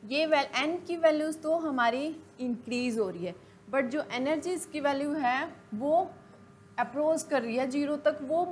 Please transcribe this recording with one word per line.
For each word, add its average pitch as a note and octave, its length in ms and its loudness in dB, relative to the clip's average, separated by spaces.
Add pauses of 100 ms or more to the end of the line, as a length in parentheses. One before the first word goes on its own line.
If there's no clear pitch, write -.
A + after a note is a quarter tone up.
(100)
ये D4+ 160 2
वैल-, D4 300 2
n D4+ 200 0 (100)
की F4 100 -4
values D#4 460 4
तो D#4 160 2
हमारी C4 460 2 (360)
increase A#3+ 580 -2
हो G3+ 120 2
रही F3 160 -8
है, F3 80 -6 (360)
but C4+ 140 2
जो C#4 180 -2 (100)
एनर्जी C#4+ 400 -2
इसकी D4+ 280 -6
value C#4+ 340 0
है C#4 380 0 (220)
वो D4+ 360 2 (680)
approach C#4+ 440 0
कर C4+ 200 0
रही A3+ 140 -2
है C4 140 0
zero C#4+ 260 0
तक, D4+ 260 2
वो D#4 300 0